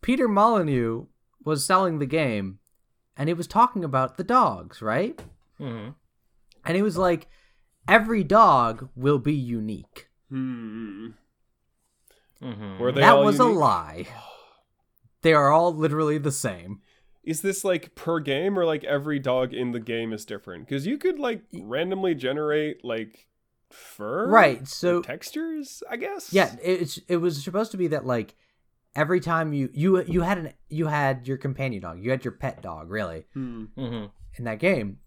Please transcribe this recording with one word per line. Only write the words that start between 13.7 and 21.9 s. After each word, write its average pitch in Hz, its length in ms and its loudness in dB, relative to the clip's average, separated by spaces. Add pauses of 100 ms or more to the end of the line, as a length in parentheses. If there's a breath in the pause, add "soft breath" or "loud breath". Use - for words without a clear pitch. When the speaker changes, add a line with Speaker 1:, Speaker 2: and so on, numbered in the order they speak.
Speaker 1:
They 160 100 6
are 143 180 6
all 170 240 6
literally 151 440 0
the 143 120 -2
same. 98 500 -6 (440)
Speaker 3:
Is 160 180 -6
this, 190 220 -4
like, 180 320 -2
per 165 240 -2
game, 151 380 -2
or, 175 60 2
like, 156 200 0
every 143 340 -2
dog 127 340 0
in 123 200 -4
the 120 80 -4
game 113 320 -4
is 107 120 -10
different? 98 440 -12
'Cause 139 180 -4
you 262 100 -4
could, 349 220 -2
like, 240 240 -6 (100)
randomly 185 640 -2